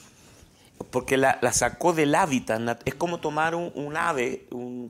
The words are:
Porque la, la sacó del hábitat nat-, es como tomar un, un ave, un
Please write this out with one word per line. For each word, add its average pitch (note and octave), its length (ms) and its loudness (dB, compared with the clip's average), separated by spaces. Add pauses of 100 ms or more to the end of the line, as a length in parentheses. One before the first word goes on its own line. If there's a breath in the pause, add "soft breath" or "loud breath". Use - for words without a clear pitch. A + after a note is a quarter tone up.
(880 loud breath)
Porque C3 280 0
la, C3 240 4
la B2 120 2
sacó D#3+ 400 2
del D3+ 220 4
hábitat C3 440 2
nat-, A#2+ 260 -2
es C3+ 100 -4
como E3+ 240 -4
tomar D#3 340 0
un, E3+ 220 -4
un D3 200 -6
ave, D#3 560 -2
un B2 380 -8